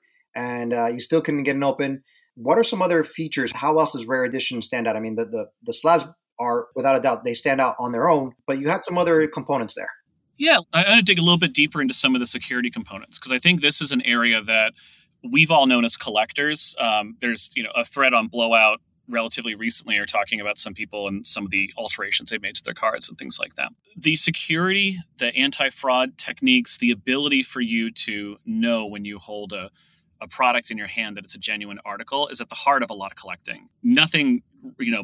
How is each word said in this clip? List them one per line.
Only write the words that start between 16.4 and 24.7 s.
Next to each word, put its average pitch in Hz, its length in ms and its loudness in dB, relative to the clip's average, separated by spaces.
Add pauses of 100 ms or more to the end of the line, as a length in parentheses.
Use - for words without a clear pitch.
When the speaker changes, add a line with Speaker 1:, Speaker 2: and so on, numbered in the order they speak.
Speaker 2:
Um, 110 400 -2
there's, 120 340 0
you 127 80 -4
know, 110 120 -8
a 120 100 -2
thread 131 300 0
on 113 140 2
Blowout 113 520 2 (280)
relatively 117 460 -4
recently 110 440 -2
are 101 80 -2
talking 107 340 -4
about 104 180 -2
some 101 160 2
people 104 320 -8
and 98 200 -6
some 104 180 2
of 95 60 -10
the 98 260 -2
alterations 104 540 -4
they've 110 100 -4
made 101 160 -8
to - 80 -6
their 113 100 -8
cards 110 340 2
and - 100 -4
things - 200 -2
like - 180 -6
that. - 160 -6 (240)
The 156 200 2
security, 185 840 2 (200)